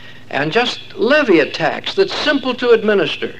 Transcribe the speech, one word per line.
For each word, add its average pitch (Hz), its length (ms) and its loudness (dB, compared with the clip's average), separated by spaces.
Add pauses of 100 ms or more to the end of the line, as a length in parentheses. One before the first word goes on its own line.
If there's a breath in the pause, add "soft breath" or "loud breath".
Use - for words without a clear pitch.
(300 loud breath)
and 156 240 -4
just - 420 -2
levy 240 440 4
a 139 120 2
tax 120 420 -4
that's 190 200 0
simple 262 400 -2
to 247 160 -2
administer. 202 720 2